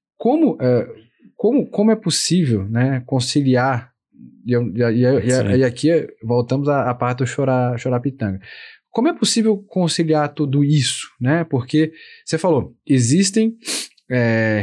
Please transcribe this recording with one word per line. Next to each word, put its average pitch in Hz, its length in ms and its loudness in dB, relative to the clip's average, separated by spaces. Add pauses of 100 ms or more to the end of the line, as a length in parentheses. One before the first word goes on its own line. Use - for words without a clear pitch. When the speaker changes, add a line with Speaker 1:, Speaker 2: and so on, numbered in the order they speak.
(180)
Speaker 1:
Como, 269 420 2
é, 123 280 2 (500)
como, 233 320 0
como 214 220 2
é 220 40 4
possível, 156 720 0
né, 123 380 0
conciliar, 127 840 0 (540)
e 117 60 -2
eu, 120 120 0 (120)
e, 117 60 -2
e, 117 240 2
e, 123 260 2
Speaker 2:
Sim. 127 280 0
Speaker 1:
e 135 40 4
aqui 147 440 0 (160)
voltamos 123 440 -2
à, 139 220 0
à 123 60 -4
parte 123 240 -4
do 131 80 0
chorar, 127 500 -2
chorar 123 220 -2
pitanga. 110 400 -6 (500)
Como 240 180 0
é 349 60 0
possível 220 420 0 (140)
conciliar 156 640 0
tudo 143 300 0
isso, 143 440 0 (140)
né? 156 220 0
Porque 156 500 -2 (320)
você 160 140 -4
falou, 139 340 0 (120)
existem, 185 680 2 (560)
é, 113 540 2